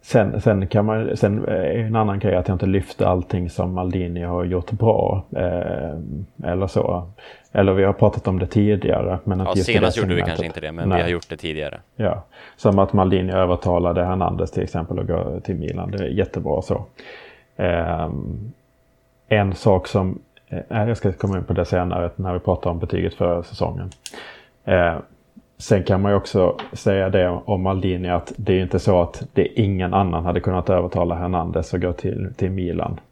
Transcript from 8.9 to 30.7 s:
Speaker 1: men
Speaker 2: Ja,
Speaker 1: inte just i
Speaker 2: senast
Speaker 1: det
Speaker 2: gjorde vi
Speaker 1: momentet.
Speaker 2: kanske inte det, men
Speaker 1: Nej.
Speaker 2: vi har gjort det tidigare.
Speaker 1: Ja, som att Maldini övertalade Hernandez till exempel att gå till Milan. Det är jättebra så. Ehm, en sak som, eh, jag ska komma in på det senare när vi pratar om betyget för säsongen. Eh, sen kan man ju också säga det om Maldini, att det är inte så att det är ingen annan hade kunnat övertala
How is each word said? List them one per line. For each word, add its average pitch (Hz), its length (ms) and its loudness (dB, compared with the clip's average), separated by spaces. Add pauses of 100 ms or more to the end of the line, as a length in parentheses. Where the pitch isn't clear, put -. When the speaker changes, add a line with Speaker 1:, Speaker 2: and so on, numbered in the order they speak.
Speaker 1:
men 92 160 0
Speaker 2:
Ja, 92 80 0
Speaker 1:
inte 92 120 2
just 92 100 0
i 117 40 2
Speaker 2:
senast 101 220 4
Speaker 1:
det 113 60 0
Speaker 2:
gjorde 92 140 2
vi 87 60 2
Speaker 1:
momentet. 90 60 0
Speaker 2:
kanske 82 180 -2
inte 80 140 -8
det, 78 120 -8
men 82 180 -2
Speaker 1:
Nej. 90 80 4
Speaker 2:
vi 85 60 2
har 87 60 0
gjort 87 200 -2
det 80 80 -8
tidigare. 78 420 -6 (160)
Speaker 1:
Ja, 95 280 -2 (340)
som 101 220 4
att 95 140 4
Maldini 95 400 4
övertalade 90 720 2
Hernandez 87 460 -2
till 95 120 -4
exempel 87 360 -6
att 95 80 -6
gå 85 320 -4
till 95 160 -6
Milan. 90 360 -6
Det 95 120 -6
är 73 40 -4
jättebra 76 540 -2
så. - 240 -4 (720)
Ehm, 85 920 -4 (760)
en 101 280 2
sak 95 320 2
som, 95 320 0 (280)
eh, 107 400 -4
jag 113 100 -2
ska 98 160 0
komma 98 240 -2
in 90 60 -4
på 92 100 -4
det 87 120 0
senare 87 500 -2
när 92 180 -4
vi 87 60 -2
pratar 90 300 0
om 85 100 -4
betyget 87 340 -2
för 87 280 0
säsongen. 92 480 -6 (760)
Eh, 87 300 2 (640)
sen 98 240 2
kan 95 180 2
man 101 100 2
ju 101 60 4
också 92 400 2 (160)
säga 98 360 0
det 92 200 4
om 92 320 -2
Maldini, 92 480 0
att 87 280 -2
det 101 160 0
är 92 80 4
inte 92 180 0
så 90 220 4
att - 220 -4 (100)
det 98 80 4
är 110 240 0
ingen 92 280 0
annan 85 320 2
hade 87 140 2
kunnat 92 300 0
övertala 87 460 2